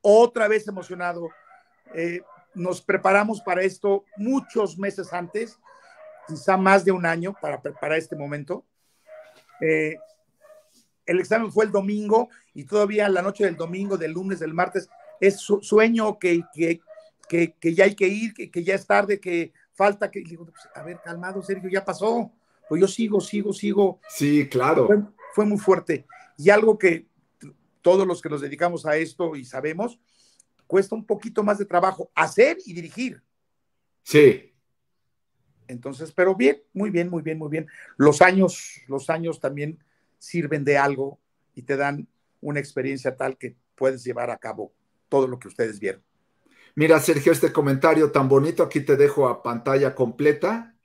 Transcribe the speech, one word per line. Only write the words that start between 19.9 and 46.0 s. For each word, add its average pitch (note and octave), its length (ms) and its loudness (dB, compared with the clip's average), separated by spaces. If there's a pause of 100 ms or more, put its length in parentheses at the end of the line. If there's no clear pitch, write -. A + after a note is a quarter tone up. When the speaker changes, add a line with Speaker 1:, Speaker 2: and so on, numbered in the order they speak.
Speaker 1:
que, G3+ 120 -14
digo, E3+ 220 -18
pues, - 300 -20
a D3 80 -18
ver, F3 200 -16
calmado, F3+ 400 -12
Sergio, F#3+ 280 -8
ya F#3+ 140 -4
pasó. G#3+ 460 -4 (380)
Pues D#3+ 120 0
yo G3 60 4
sigo, G#3 340 -2
sigo, G3+ 320 -6
sigo. G3 560 0
Speaker 2:
Sí, C#3+ 400 0
claro. C3 380 2
Speaker 1:
Fue, G#3+ 100 6 (380)
fue G#3 120 0
muy G#3 120 -2
fuerte. F3 480 0 (300)
Y D3 140 2
algo G#3+ 280 4
que E3+ 280 0 (720)
todos F#3+ 260 4
los F3 160 -4
que D#3+ 60 -10
nos D3 140 -6
dedicamos D3+ 440 -4
a D3+ 100 0
esto D#3+ 380 -6
y C3+ 100 -14
sabemos, D#3 540 -8 (680)
cuesta F#3+ 280 0
un A3 100 -10
poquito A3 380 -6
más G#3 160 0
de G3+ 60 -6
trabajo F#3 500 -2
hacer G#3+ 500 2
y G3+ 100 -18
dirigir. F3 480 -12 (840)
Speaker 2:
Sí. C#3+ 500 6 (1120)
Speaker 1:
Entonces, C3 460 -12
pero F#3 240 2
bien, C4 260 2 (100)
muy G3+ 180 -4
bien, F3 180 -2
muy E3+ 140 -6
bien, D#3+ 160 -8
muy D#3 100 -10
bien. D#3 180 -6 (300)
Los D3 260 6
años, F#3 640 4
los C3+ 220 -8
años E3 300 -4
también D3 420 -8 (360)
sirven D3 460 -6
de C#3+ 140 2
algo C#3 400 -2 (360)
y C3+ 80 -18
te C#3 140 -4
dan C#3+ 300 -4 (340)
una D3 200 -6
experiencia C3+ 560 -6
tal C3+ 200 -6
que - 200 -16 (180)
puedes C3 300 -2
llevar A#2+ 260 -6
a A2 80 -10
cabo A2 340 -12 (360)
todo C3+ 180 0
lo B2 120 -8
que G#2 100 -20
ustedes A2 320 -6
vieron. G2 220 -8 (720)